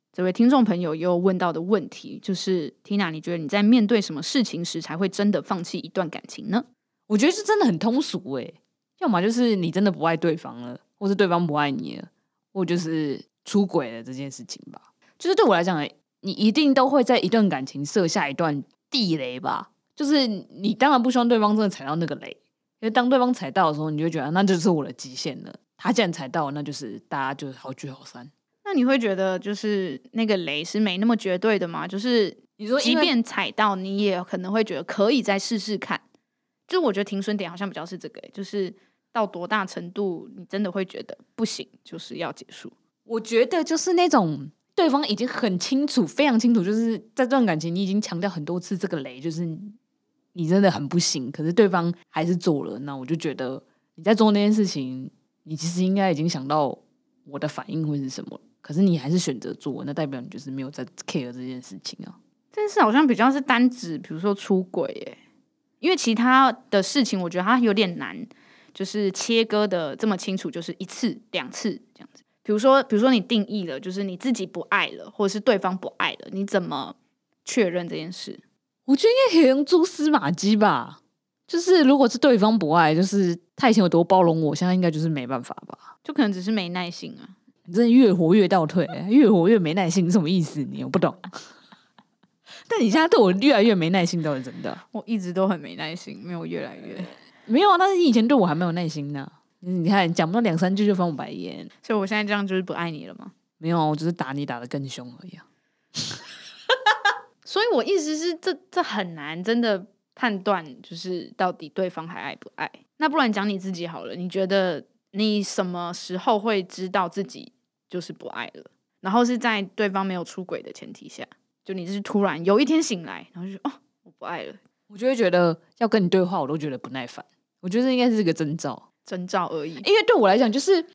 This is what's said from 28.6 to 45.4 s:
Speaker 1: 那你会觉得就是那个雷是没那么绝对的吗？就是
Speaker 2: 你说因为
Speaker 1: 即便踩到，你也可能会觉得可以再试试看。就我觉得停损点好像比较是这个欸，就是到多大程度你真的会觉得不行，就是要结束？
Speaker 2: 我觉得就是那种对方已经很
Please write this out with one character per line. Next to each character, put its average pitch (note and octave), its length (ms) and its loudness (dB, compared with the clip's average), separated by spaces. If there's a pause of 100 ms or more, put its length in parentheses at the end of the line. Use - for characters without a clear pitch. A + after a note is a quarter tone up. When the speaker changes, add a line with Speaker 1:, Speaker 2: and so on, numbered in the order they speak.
Speaker 1:
那 G4+ 100 -6
你 B3+ 100 4
会 C4+ 140 4
觉 G#3+ 160 0
得 F#3 240 -2
就 G#3 160 -6
是 F#3+ 460 -4 (120)
那 A3+ 140 -2
个 G#3 100 0
雷 D3+ 260 -4
是 G3 160 -6
没 F#3+ 200 0
那 G#3+ 80 0
么 A#3 100 4
绝 F3+ 220 -2
对 G#3+ 200 2
的 F3+ 80 -2
吗？ E3 200 -8
就 F#3+ 120 -8
是 A3 380 0 (220)
Speaker 2:
你 G#3 80 -12
说 B3+ 160 0
因 B3 140 2
为 D#4 60 2
Speaker 1:
即 F4 40 4
便 B3 160 2
踩 G3 300 -4
到， G#3+ 220 2
你 G3 280 -4
也 F#3 200 0
可 F#3 160 -8
能 F#3 140 -8
会 A3 100 2
觉 F#3 120 -4
得 C#3+ 100 -6
可 G#3+ 260 0
以 C4+ 120 2
再 G3 160 0
试 A3 200 -4
试 G#3 200 -6
看。 - 220 -6 (640)
就 F#4 140 0
我 B3+ 120 2
觉 F#3+ 80 -2
得 G3+ 40 -2
停 G3 180 -6
损 G#3 140 -4
点 F3+ 140 -6
好 E3+ 60 -16
像 G3 120 -8
比 F3+ 60 -12
较 E3 120 -10
是 F#3 100 -12
这 D#3+ 140 -14
个 - 100 -20
欸， - 140 -20
就 G3+ 100 -10
是 F#3+ 280 -6 (380)
到 A3 160 -2
多 F3+ 220 -10
大 G#3+ 160 -2
程 F3 280 -12
度 F#3 440 -6
你 F3+ 80 -18
真 G3 180 -6
的 G3 80 -4
会 F#3+ 140 -4
觉 - 200 -12
得 - 120 -16 (180)
不 A3+ 100 -2
行， - 220 -8 (160)
就 - 160 -18
是 - 200 -14
要 D#3 120 -6
结 - 200 -16
束？ - 200 -18 (340)
Speaker 2:
我 A3+ 140 -6
觉 A3+ 280 2
得 E4 180 0
就 D#4+ 120 -2
是 F4 180 0
那 F4 140 4
种 D#3 420 2 (240)
对 E4 160 4
方 C#4+ 180 0
已 G#3 60 0
经 A#3 120 -2
很 F#3+ 320 -2